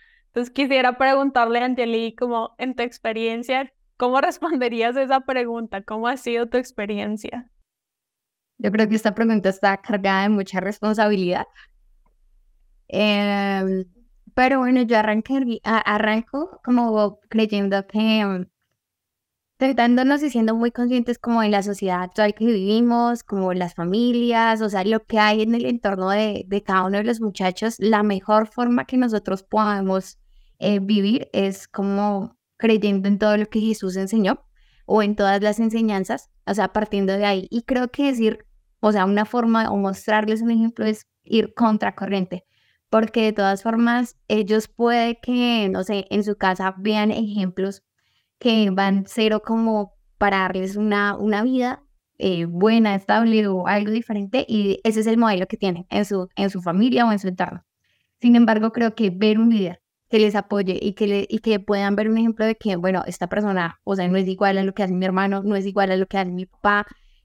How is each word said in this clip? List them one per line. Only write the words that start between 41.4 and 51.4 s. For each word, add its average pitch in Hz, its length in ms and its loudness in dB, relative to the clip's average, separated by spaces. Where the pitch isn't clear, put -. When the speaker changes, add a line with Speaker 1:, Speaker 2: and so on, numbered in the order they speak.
Speaker 2:
contracorriente, 196 880 -2
porque 220 320 2
de 220 100 2
todas 196 300 0
formas 233 540 0
ellos 214 400 0
puede 233 520 0
que, 240 500 0
no 185 140 -2
sé, 202 260 -4
en 202 140 0
su 208 120 -2
casa 190 420 -2
vean 214 320 0
ejemplos 196 720 -4
que 220 320 2
van 196 360 2
cero 214 380 0
como 220 500 -2
para 196 200 2
darles 185 380 -2
una, 208 400 0
una 208 260 0